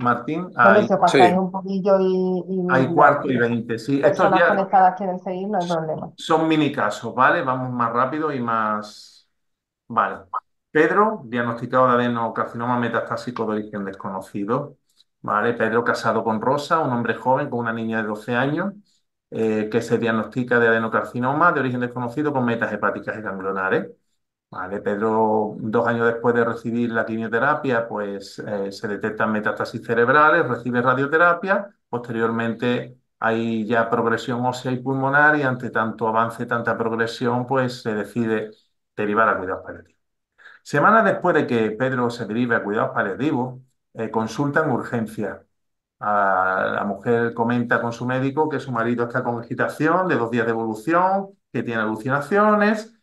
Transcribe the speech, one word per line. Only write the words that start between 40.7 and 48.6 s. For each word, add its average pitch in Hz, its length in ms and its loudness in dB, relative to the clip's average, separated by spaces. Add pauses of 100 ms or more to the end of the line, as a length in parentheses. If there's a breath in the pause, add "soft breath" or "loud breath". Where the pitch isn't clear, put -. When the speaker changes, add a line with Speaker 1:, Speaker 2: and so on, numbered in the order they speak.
Speaker 1:
después 175 300 2
de 151 120 4
que 110 260 2
Pedro 123 380 0
se 117 160 -8
derive 117 300 0
a 104 60 -2
cuidados 110 320 -2
paliativos, 120 640 -2 (340)
eh, 110 160 -6
consulta 139 540 -2
en 147 60 -2
urgencia. 110 720 -4 (580)
Ah, 98 760 2
la 104 100 -2
mujer 117 500 0
comenta 120 480 0
con 117 100 -4
su 120 140 -8
médico 135 420 0
que 139 120 -4